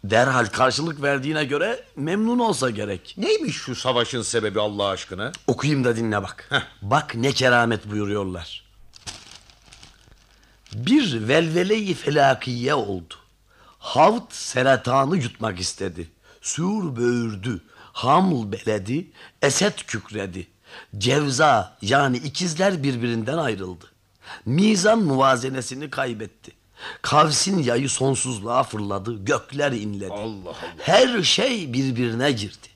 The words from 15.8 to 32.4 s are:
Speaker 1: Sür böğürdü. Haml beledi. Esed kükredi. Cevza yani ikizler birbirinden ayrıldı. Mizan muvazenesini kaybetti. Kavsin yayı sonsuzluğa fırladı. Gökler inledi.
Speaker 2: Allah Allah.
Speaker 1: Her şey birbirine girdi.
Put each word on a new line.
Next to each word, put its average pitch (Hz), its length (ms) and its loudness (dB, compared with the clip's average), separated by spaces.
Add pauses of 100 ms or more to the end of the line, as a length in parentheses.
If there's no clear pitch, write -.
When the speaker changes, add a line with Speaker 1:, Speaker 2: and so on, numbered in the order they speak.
Speaker 1:
Sür 180 540 -4
böğürdü. 117 640 -2 (320)
Haml 139 600 2
beledi. 110 580 -4 (320)
Esed 143 440 2
kükredi. 98 600 -8 (520)
Cevza 131 840 2
yani 131 340 2
ikizler 165 680 -2
birbirinden 120 560 -2
ayrıldı. 95 460 -6 (640)
Mizan 202 520 4
muvazenesini 131 920 0
kaybetti. 117 600 -8 (500)
Kavsin 156 600 4
yayı 123 260 0
sonsuzluğa 123 720 0
fırladı. 101 640 -6
Gökler 139 480 -2
inledi. 101 400 -6
Speaker 2:
Allah 104 100 -8
Allah. 95 320 -10 (240)
Speaker 1:
Her 226 440 4
şey 190 500 0
birbirine 127 600 0
girdi. 104 440 -8